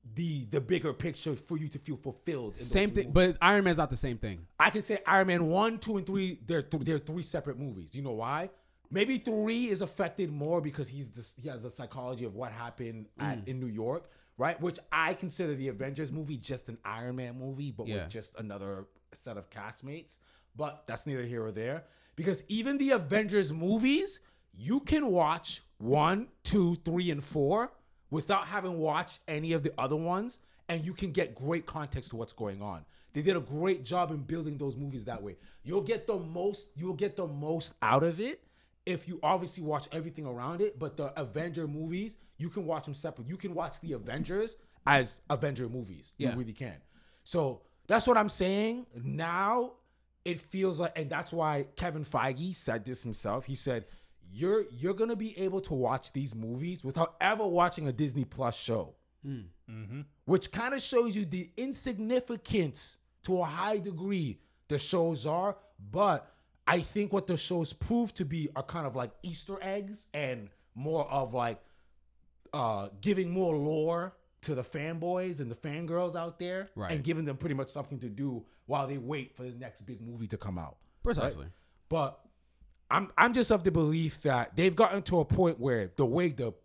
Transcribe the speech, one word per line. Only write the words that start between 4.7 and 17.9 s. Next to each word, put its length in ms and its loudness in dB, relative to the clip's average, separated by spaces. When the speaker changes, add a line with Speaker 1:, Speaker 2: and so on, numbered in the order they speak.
Speaker 1:
can 100 -2
say 260 -2
Iron 200 8
Man 220 4
one, 300 4
two, 200 -2
and 80 -4
three. 400 -2
They're 160 0
th-, 200 -2
they're 160 2
three 240 -6
separate 360 -4
movies. 340 -8
You 100 -8
know 100 -4
why? 360 -2
Maybe 280 2
three 500 0
is 140 0
affected 500 -4
more 300 0
because 260 -6
he's 220 -10
the, 320 -16
he 80 -8
has 160 -10
a 40 -8
psychology 540 -8
of 100 -6
what 180 -8
happened 540 -10
at, 240 -4
Speaker 2:
Mm. 40 -10
Speaker 1:
in 120 -4
New 60 -4
York, 420 -4
right? 240 0
Which 160 -2
I 220 4
consider 420 -4
the 140 -4
Avengers 420 -6
movie 280 -6
just 320 -8
an 160 -10
Iron 300 -6
Man 220 -6
movie, 320 -6
but 160 -8
Speaker 2:
Yeah. 100 -2